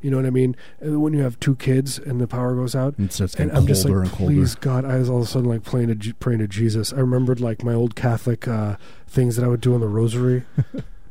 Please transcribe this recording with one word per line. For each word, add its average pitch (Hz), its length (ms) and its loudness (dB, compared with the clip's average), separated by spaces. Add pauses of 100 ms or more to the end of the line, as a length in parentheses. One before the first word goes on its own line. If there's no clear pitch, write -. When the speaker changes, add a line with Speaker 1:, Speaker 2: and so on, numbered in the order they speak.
Speaker 1:
You 139 120 -2
know 131 40 2
what 131 100 0
I 131 40 0
mean? 127 240 4 (260)
And 151 220 0
when 156 100 2
you 143 100 2
have 123 180 -2
two 135 160 2
kids 131 420 0
and 123 220 -4
the 120 80 0
power 123 260 -2
goes 127 220 -2
out, 135 220 0
Speaker 2:
And 98 120 0
it - 20 -8
starts 95 220 -2
Speaker 1:
and - 160 0
Speaker 2:
getting 147 100 -2
Speaker 1:
I'm 92 60 6
just 95 180 2
Speaker 2:
colder 95 180 4
Speaker 1:
like, 180 80 0
Speaker 2:
and - 60 -8
colder. 180 180 2
Speaker 1:
"Please, 135 200 4
God," 131 300 0
I 131 140 0
was 127 120 2
all 123 80 2
of 120 60 2
a - 20 -2
sudden, 123 220 0
like, 117 160 0
playing 120 240 0
to 113 80 0
J-, 107 240 -6
praying 120 180 0
to 107 80 0
Jesus. 107 460 0
I 139 80 -2
remembered, 127 400 2
like, 117 240 -2
my 120 100 0
old 117 220 0
Catholic, 120 500 -2
uh, 107 300 -2 (320)
things 123 260 2
that 120 100 0
I 123 40 2
would 120 120 2
do 123 140 4
on 120 60 2
the 113 80 0
rosary. 123 560 0 (120)
Speaker 2:
<laughs> - 280 -2 (260)